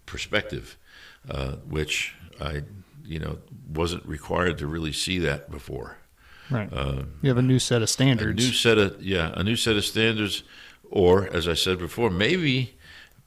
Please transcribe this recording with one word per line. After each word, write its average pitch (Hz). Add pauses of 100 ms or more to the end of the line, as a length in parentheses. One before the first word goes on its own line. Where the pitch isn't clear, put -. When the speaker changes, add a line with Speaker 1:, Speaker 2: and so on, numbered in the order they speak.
Speaker 1:
perspective, - (500)
uh, 67 (120)
which - (260)
I, 73 (420)
you 80
know, 78 (300)
wasn't 85
required 85
to 76
really 80
see 92
that 73
before. - (520)
Speaker 2:
Right. 110
Speaker 1:
Uh, 67 (180)
Speaker 2:
You 143
have 123
a 123
new 127
set 120
of 104
standards. 110
Speaker 1:
A 127
new 120
set 113
of, 98
yeah, 90
a 85
new 113
set 113
of 98
standards, 110 (480)
or, 92
as 85
I 85
said 92
before, 101
maybe, 127 (500)